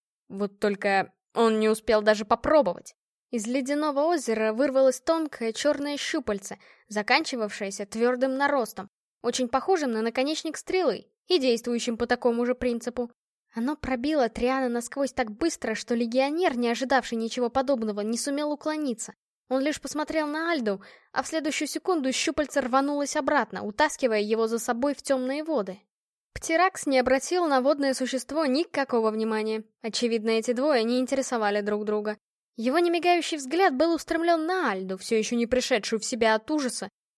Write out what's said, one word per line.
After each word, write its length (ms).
Вот 320
только 540
он 260
не 100
успел 320
даже 240
попробовать. 680
Из 160
ледяного 560
озера 500
вырвалось 480
тонкое 500
чёрное 460
щупальце, 600
заканчивавшееся 1000
твёрдым 520
наростом, 520
очень 280
похожим 420
на 100
наконечник 540
стрелы 520
и 100
действующим 600
по 100
такому 380
же 100
принципу. 560
Оно 220
пробило 540
Триана 400
насквозь 420
так 200
быстро, 440
что 200
легионер, 640
не 120
ожидавший 480
ничего 320
подобного, 520
не 160
сумел 360
уклониться. 600
Он 120
лишь 200
посмотрел 460
на 240
Альду, 300
а 100
в 60
следующую 400
секунду 460
щупальце 480
рванулось 560
обратно, 480
утаскивая 560
его 260
за 120
собой 340
в 80
тёмные 420
воды. 360
Птеракс 520
не 140
обратил 480
на 120
водное 340
существо 520
никакого 640
внимания. 520
Очевидно, 500
эти 200
двое 320
не 160
интересовали 600
друг 240
друга. 340
Его 220
немигающий 580
взгляд 380
был 180
устремлён 520
на 260
Альду, 260
всё 200
ещё 180
не 100
пришедшую 540
в 60
себя 300
от 140
ужаса, 400